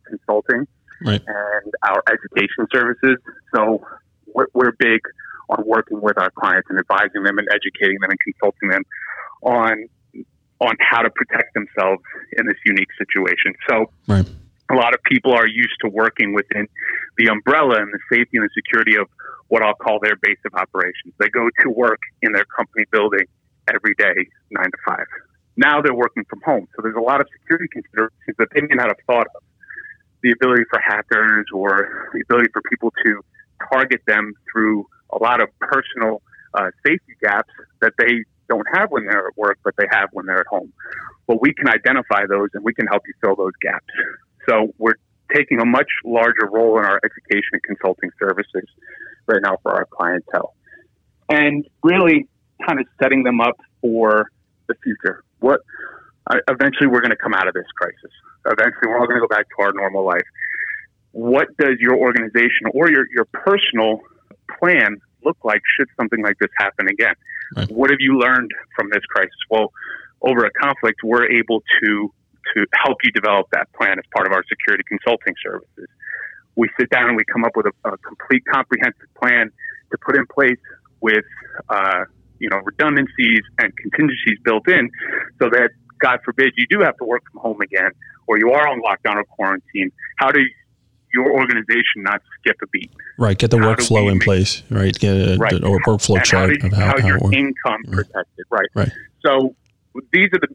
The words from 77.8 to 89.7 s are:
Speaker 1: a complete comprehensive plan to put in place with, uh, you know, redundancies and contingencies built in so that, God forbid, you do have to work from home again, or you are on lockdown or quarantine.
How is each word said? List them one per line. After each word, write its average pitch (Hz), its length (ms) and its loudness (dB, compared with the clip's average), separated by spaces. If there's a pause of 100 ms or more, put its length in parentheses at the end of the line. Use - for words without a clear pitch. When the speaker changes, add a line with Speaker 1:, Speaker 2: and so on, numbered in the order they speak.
Speaker 1:
a 98 80 -10
complete - 520 -4
comprehensive 127 680 -2
plan 120 300 2 (400)
to - 140 -8
put 135 120 0
in 135 160 2
place 135 260 2 (420)
with, 107 240 2 (440)
uh, 95 360 0 (340)
you 110 100 -6
know, 98 160 -2
redundancies 131 800 0 (160)
and 113 180 -2
contingencies 127 680 -2
built 110 240 2
in 147 220 2 (520)
so 120 80 2
that, 120 200 2 (300)
God 123 240 0
forbid, 127 320 0
you 120 140 0
do 202 100 0
have 156 160 2
to - 80 -10
work 120 260 -2
from - 120 -20
home 110 180 -4
again, 95 300 -2 (360)
or 107 120 2
you 113 140 4
are 147 160 4
on 127 120 -4
lockdown 104 360 -2
or 104 80 -2
quarantine. 95 680 -4 (240)